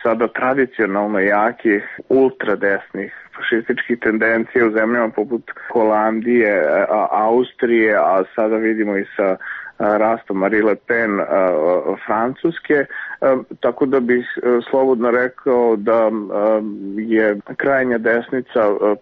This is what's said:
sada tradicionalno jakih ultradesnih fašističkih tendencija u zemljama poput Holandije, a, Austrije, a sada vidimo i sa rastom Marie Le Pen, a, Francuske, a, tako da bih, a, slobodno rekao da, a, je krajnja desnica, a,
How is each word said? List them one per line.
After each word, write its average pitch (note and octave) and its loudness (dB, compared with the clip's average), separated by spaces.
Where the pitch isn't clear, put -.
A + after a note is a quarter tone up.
sada A#2 0
tradicionalno A2 -2
jakih G#2 2
ultradesnih G2+ 0
fašističkih A#2+ -2
tendencija A2+ 0
u A2+ 2
zemljama A2+ 0
poput A2+ -4
Holandije, A2 2
a, G2 0
Austrije, A2+ 2
a F#2 2
sada A2 0
vidimo A2 -2
i G2 -4
sa F#2+ 0
rastom G#2+ 0
Marie G2+ 2
Le G#2 2
Pen, A2 -2
a, E2+ -2
Francuske, C#3 -2
a, C3+ 2
tako B2 -2
da C3+ 2
bih, B2 0
a, B2 2
slobodno C3 2
rekao B2 0
da, A2 2
a, G#2+ 2
je A2 2
krajnja C3 0
desnica, A#2+ -2
a, G#2 2